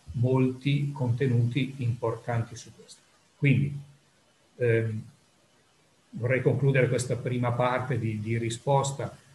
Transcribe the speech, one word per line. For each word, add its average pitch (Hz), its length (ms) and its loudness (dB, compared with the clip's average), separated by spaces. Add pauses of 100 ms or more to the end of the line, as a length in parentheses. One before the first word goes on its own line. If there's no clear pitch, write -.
(120)
molti 131 800 2
contenuti 123 840 0
importanti 113 800 -4
su - 180 -18
questo. - 260 -20 (360)
Quindi, 110 400 2 (800)
ehm, 113 460 0 (1080)
vorrei 123 300 0
concludere 131 480 4
questa 120 280 0
prima 120 360 -2
parte 123 460 0
di, 107 220 -2
di 113 180 -2
risposta, 127 800 -2 (180)